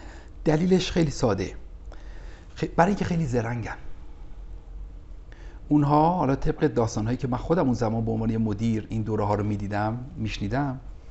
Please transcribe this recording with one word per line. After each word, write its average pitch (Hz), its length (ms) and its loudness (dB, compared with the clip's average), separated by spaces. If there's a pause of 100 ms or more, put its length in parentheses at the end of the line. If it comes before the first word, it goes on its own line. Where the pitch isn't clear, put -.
(460)
دلیلش 175 460 6
خیلی 165 200 4
ساده. 101 400 2 (1040)
خ-، - 80 -2 (100)
برای 175 140 6
اینکه 196 160 0
خیلی 165 200 0
زرنگن. 117 500 -2 (1900)
اونها، 147 400 6
حالا 147 260 2
طبق 156 320 2
داستان‌هایی 117 500 0
که 131 100 -4
من 120 100 0
خودم 170 260 2
اون 127 100 4
زمان 113 320 0
به 113 60 0
عنوان 113 180 0
یه 113 80 2
مدیر 110 520 0
این 110 120 -2
دوره‌ها 104 340 2
رو 104 80 2
می‌دیدم، 104 540 0 (200)
می‌شنیدم، 127 600 -2 (320)